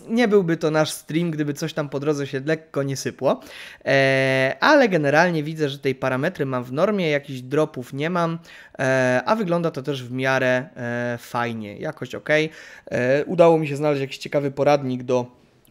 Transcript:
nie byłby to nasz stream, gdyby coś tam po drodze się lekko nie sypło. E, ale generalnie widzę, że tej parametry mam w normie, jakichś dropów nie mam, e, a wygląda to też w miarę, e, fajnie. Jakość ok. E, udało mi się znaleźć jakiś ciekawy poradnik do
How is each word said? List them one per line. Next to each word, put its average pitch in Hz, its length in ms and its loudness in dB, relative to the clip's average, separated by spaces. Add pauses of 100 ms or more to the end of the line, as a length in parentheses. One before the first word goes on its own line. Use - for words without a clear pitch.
nie 233 180 2
byłby 180 300 4
to 156 140 -2
nasz 156 200 2
stream, 165 400 -4
gdyby 147 220 -4
coś 151 200 -6
tam 147 160 -6
po 143 100 -4
drodze 143 280 -2
się 135 180 -6
lekko 160 380 -4
nie 139 140 -4
sypło. - 440 -2 (440)
E, 135 720 2
ale 277 300 6
generalnie 156 540 2
widzę, 156 260 -4
że 139 100 -10
tej 135 160 0
parametry 131 500 -2
mam 127 180 -4
w 127 100 -12
normie, 180 360 0
jakichś 143 320 -4
dropów 139 520 -2
nie 143 160 -4
mam, 165 300 -2 (400)
e, 127 460 2
a 220 100 2
wygląda 170 360 0
to 135 120 -8
też 135 200 -6
w 120 80 -12
miarę, 131 640 0
e, 120 420 -6
fajnie. 113 600 -8
Jakość - 380 -10
ok. - 140 -6
E, 147 960 0
udało 170 340 6
mi 156 80 -2
się 139 80 -6
znaleźć 143 260 0
jakiś 131 160 -6
ciekawy 143 340 -2
poradnik 139 520 0
do 123 380 -2 (300)